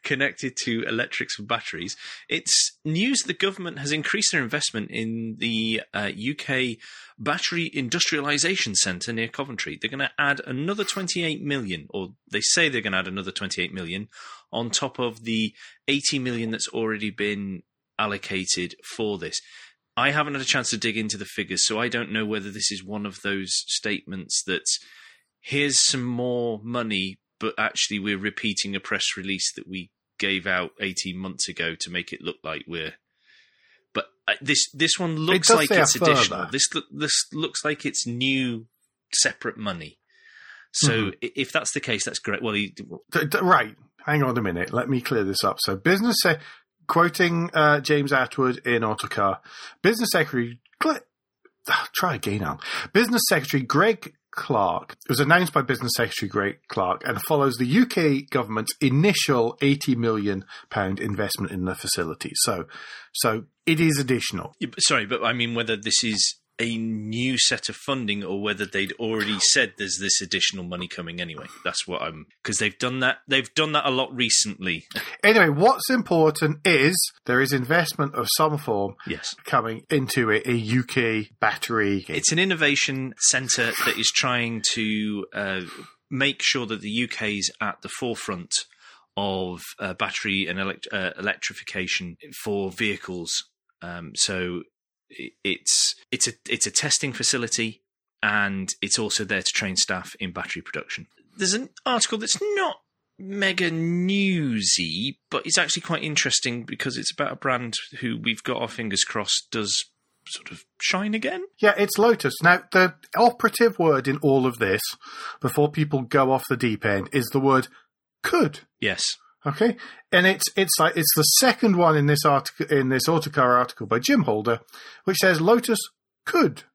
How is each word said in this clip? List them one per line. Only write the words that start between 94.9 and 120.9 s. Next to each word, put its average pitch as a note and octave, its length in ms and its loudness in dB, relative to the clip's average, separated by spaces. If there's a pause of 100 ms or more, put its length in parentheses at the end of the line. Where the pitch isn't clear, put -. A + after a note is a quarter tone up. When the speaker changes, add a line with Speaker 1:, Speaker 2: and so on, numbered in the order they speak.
Speaker 1:
i-, - 180 -12 (140)
it's, - 500 0 (180)
it's - 160 0
a, A#2 60 -4 (160)
it's A#2 180 0
a G2 40 -6
testing C#3 420 0
facility, A2+ 680 -2 (420)
and G2 580 0
it's G2+ 180 0
also G#2+ 260 -2
there F#2+ 160 -2
to - 120 0
train F#2+ 220 -2
staff F#2 440 -2
in F2+ 120 -4
battery E2+ 300 -8
production. - 460 -10 (300)
There's F#3+ 160 2
an B3+ 160 -4 (160)
article A#3 320 0
that's A3+ 240 -2
not G4+ 360 -2 (420)
mega F#3+ 520 0
newsy, D#3+ 1500 0 (100)
but - 160 -4
it's D#3+ 120 2
actually E3+ 240 0
quite D3+ 220 -4
interesting B2+ 600 0
because - 340 -6
it's A2+ 140 -4
about C#3+ 200 -4
a - 60 -8
brand B2 360 -2 (260)
who A#2 180 -4
we've A2 260 -2
got B2 180 -2
our A#2 60 -2
fingers G#2 360 -2
crossed - 480 -2
does G#2 340 -2 (420)
sort - 240 -12
of - 120 -18 (180)
shine G#3 320 0
again. D4 300 -4 (160)
Speaker 2:
Yeah, G#3 180 8
it's G3+ 200 2
Lotus. G#3 360 4 (100)
Now, F3+ 280 6
the F#3 240 6 (220)
operative A3+ 600 4
word C#3+ 280 4
in C#3+ 100 2
all C3+ 280 4
of A#2+ 140 2
this, G2+ 220 2 (600)
before D3 300 2
people D3 300 0
go C3 300 4
off C3 180 2
the B2+ 80 0
deep A#2 280 0
end, G2 280 0
is B2+ 140 2
the C#3 120 0
word C3 280 4 (560)
could. B3 360 2 (200)
Speaker 1:
Yes. G2+ 220 0 (440)
Speaker 2:
Okay? G#3+ 320 2 (340)
And F#3 160 6
it's, F#3+ 180 2 (120)
it's F#3+ 220 2
like, E3+ 180 4